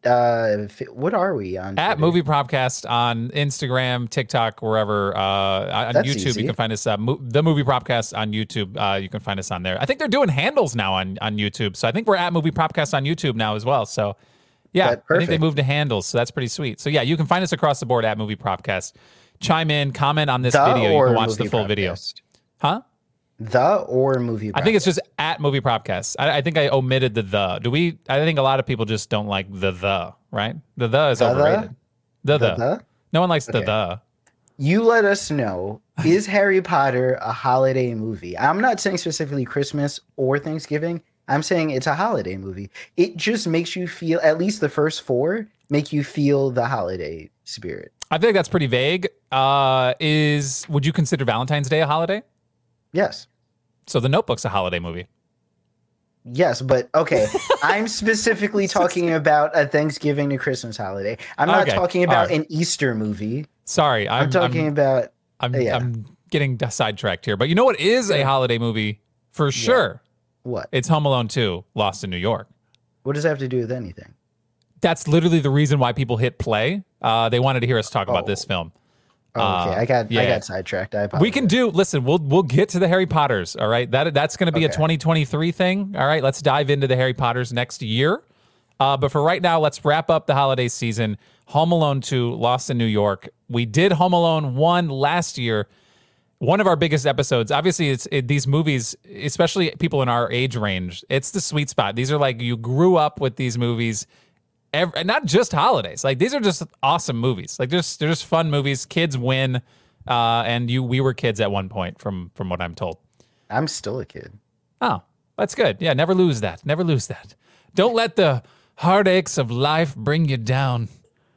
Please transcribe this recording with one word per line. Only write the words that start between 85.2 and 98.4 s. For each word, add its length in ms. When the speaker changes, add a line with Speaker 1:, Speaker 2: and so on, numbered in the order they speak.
Speaker 2:
thing, 440
all 100
right? 160
Let's 180
dive 300
into 160
the 100
Harry 180
Potters 380
next 300
year. 400
Uh, 160
but 160
for 100
right 200
now, 180
let's 240
wrap 260
up 160
the 80
holiday 340
season. 500
Home 240
Alone 280
two, 340
Lost 360
in 80
New 80
York. 420
We 180
did 260
Home 220
Alone 420
one 320
last 500
year. 300
One 220
of 80
our 80
biggest 300
episodes. 440
Obviously, 400
it's, 220
it, 160
these 180